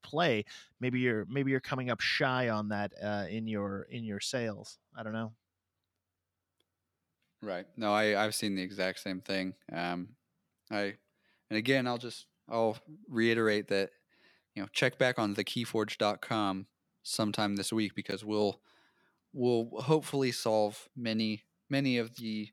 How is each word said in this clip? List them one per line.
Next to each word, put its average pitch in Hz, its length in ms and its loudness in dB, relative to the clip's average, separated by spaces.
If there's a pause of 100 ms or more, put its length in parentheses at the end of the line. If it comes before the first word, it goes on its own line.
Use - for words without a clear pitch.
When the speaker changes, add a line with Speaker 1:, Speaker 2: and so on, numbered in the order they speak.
Speaker 1:
play, 143 400 2 (380)
maybe 127 180 0
you're, 117 240 2
maybe 135 280 0
you're 131 100 2
coming 123 280 -4
up 113 120 0
shy 127 480 2
on 107 180 0
that, 104 240 -2 (100)
uh, 101 280 -2
in 110 180 -4
your, 101 360 -4
in 120 200 -10
your 101 160 -4
sales. 107 580 -6 (160)
I 113 100 -12
don't 110 100 -6
know. 113 220 -4 (2000)
Speaker 2:
Right. 95 240 -4 (120)
No, 107 160 2
I, 107 280 4
I've 107 140 2
seen 101 200 0
the 92 80 -2
exact 95 360 -2
same 95 220 -6
thing. 92 340 -2 (160)
Um, 87 460 -4 (520)
I, 101 280 -4 (520)
and 110 80 -2
again, 123 300 2
I'll 123 100 -2
just, 120 300 -12 (220)
I'll 113 280 2 (300)
reiterate 113 600 4
that, 98 220 2 (600)
you 104 80 -6
know, 95 120 -6
check 127 240 2
back 127 200 2
on 104 180 0
the 104 100 0
keyforge 113 520 -2
dot 104 240 2
com 98 460 -2 (360)
sometime 104 520 0
this 98 160 -2
week, 110 240 0
because 101 300 -6
we'll, 104 360 2 (680)
we'll 120 380 2 (120)
hopefully 139 500 2
solve 107 640 0
many, 110 480 0 (240)
many 135 300 2
of 117 200 -2
the, 110 360 -6